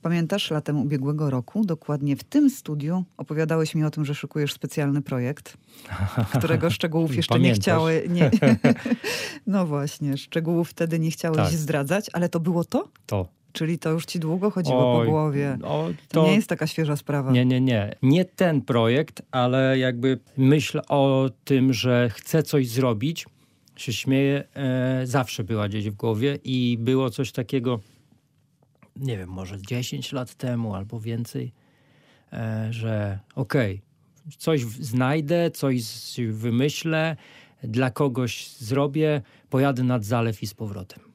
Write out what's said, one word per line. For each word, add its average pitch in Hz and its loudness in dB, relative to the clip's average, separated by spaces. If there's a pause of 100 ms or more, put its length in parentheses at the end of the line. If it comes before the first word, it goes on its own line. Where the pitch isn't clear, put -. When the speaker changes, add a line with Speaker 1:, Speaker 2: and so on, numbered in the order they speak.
Speaker 1:
Pamiętasz, 170 -2
latem 151 -2
ubiegłego 143 0
roku, 131 -2
dokładnie 147 -2
w - -14
tym 285 4
studiu, 160 -4 (140)
opowiadałeś 156 0
mi 156 4
o 151 2
tym, 151 -2
że 143 -2
szykujesz 147 -4
specjalny 143 -2
projekt, 131 -4 (360)
Speaker 2:
<laughs> 98 -2
Speaker 1:
którego 165 2
szczegółów 160 0
jeszcze - 0
nie 120 6
Speaker 2:
Pamiętasz? 113 4
Speaker 1:
chciały-, 160 2
nie. 170 4
Speaker 2:
<laughs> - 2
Speaker 1:
No 190 2
właśnie, 143 -2
szczegółów 165 -2
wtedy 165 -2
nie 160 0
chciałeś 160 -2
Speaker 2:
Tak. 156 4
Speaker 1:
zdradzać, 156 0
ale 170 0
to 170 -2
było 170 0
to? 320 -2 (180)
Speaker 2:
To. 95 -2 (240)
Speaker 1:
Czyli 160 -2
to 160 -4
już 160 -2
ci - -8
długo 180 -2
chodziło 143 0
po 123 4
Speaker 2:
Oj, 117 4
Speaker 1:
głowie. 143 0
Speaker 2:
o, 151 -2 (180)
Speaker 1:
To 160 2
Speaker 2:
to 165 8
Speaker 1:
nie 185 6
jest 220 2
taka 165 -2
świeża 151 -2
sprawa. 143 -2
Speaker 2:
Nie, 127 6
nie, 127 4
nie. 110 0
Nie 151 4
ten 165 2
projekt, 120 2 (100)
ale 131 2
jakby 127 0 (180)
myśl 135 4
o 135 4 (160)
tym, 131 4
że 123 2
chcę - 0
coś 139 2
zrobić, 127 0 (500)
się - -8
śmieję, 139 2 (120)
e, 131 0
zawsze 123 -2
była 104 -2
gdzieś 107 -4
w 104 -8
głowie 117 -2
i 123 0
było 131 2
coś 135 -6
takiego, 123 -2 (1160)
nie 131 -4
wiem, 92 -10
może 92 -10
dziesięć 123 -6
lat 127 -8
temu 117 -4
albo 107 -8
więcej, 117 -6 (840)
e, 110 -6
że 107 -4 (160)
okej, 107 -2 (560)
coś 151 0
w-, 117 -10
znajdę, 147 0
coś 131 -2
z-, - -12 (120)
wymyślę, 147 -2 (480)
dla 127 0
kogoś 127 -2
zrobię, 143 0 (280)
pojadę 131 2
nad 123 0
zalew 117 -2
i 113 -8
z - -12
powrotem. 98 -12 (160)